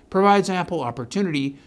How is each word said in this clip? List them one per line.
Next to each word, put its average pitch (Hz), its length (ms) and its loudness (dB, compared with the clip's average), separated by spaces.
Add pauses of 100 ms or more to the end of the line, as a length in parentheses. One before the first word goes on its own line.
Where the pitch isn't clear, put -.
provides 196 400 4
ample 180 320 -2
opportunity 139 840 -4